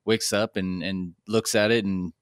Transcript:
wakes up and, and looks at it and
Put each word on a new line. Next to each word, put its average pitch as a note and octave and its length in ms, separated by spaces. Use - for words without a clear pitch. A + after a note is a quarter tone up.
wakes A2 280
up G#2+ 240
and, F#2 260
and F2+ 320
looks G#2+ 280
at G#2+ 160
it A#2 140
and F#2 380